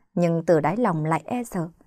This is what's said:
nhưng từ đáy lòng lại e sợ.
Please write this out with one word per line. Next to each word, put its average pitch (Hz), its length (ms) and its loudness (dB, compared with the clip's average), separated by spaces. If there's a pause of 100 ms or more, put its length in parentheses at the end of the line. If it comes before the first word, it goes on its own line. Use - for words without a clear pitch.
(140)
nhưng 170 320 0
từ 165 140 6
đáy 156 180 0
lòng 170 280 0
lại 160 200 -2
e 247 180 -6
sợ. 175 260 -6 (180)